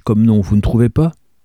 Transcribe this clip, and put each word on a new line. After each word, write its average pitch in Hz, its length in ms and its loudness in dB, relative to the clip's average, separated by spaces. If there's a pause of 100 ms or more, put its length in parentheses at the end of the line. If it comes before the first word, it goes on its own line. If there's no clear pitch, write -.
comme 107 180 0
nom, 110 180 2
vous 98 140 -2
ne 104 60 2
trouvez 117 300 0
pas ? » « 160 200 -2 (340)